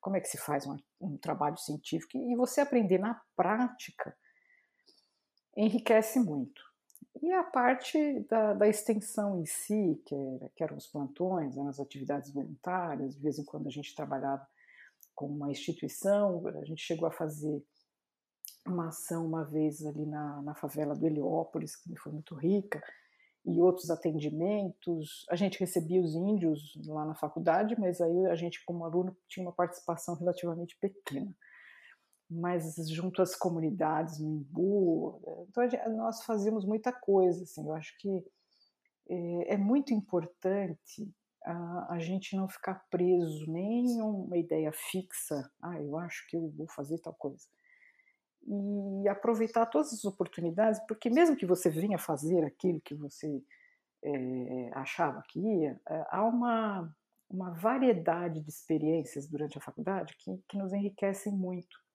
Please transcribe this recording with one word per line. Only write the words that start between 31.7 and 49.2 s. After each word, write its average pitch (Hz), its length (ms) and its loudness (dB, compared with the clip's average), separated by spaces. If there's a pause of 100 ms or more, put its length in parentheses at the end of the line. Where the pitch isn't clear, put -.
Mas 165 480 -2 (120)
junto 175 340 0
às 180 120 2
comunidades, 160 880 0
no 156 80 -2
Imbu, 165 1200 0
então 240 160 2
a - 20 2
gen-, 240 300 -2
nós 226 260 -2
fazíamos 214 420 0
muita 214 280 0
coisa, 185 500 4
assim, 156 240 -10
eu 151 60 -4
acho 156 260 -8
que 190 260 -2 (840)
é, 175 460 -2
é - 20 2
muito 247 360 4
importante 190 1160 -2 (320)
a, 175 520 -6
a 170 40 -2
gente 190 380 -4
não 190 100 0
ficar - 440 -8
preso 170 600 2
nem 233 500 0
a 214 40 -2
uma 190 320 -2
ideia 160 360 2
fixa, - 800 -6 (100)
"Ah, 170 220 -8
eu 147 140 -4
acho 170 320 -8
que - 80 -6
eu 165 140 -2
vou 151 180 -8
fazer 151 300 -6
tal 160 160 -10
coisa." - 340 -10 (1040)
E 202 580 -2
aproveitar 226 580 2